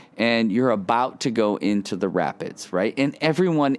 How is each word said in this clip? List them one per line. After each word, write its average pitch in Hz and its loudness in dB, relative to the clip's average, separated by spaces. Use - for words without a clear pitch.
and 113 2
you're 123 2
about 117 0
to 135 -2
go 110 2
into 101 -2
the 92 -2
rapids, - -4
right? 107 0
And 139 -2
everyone 156 2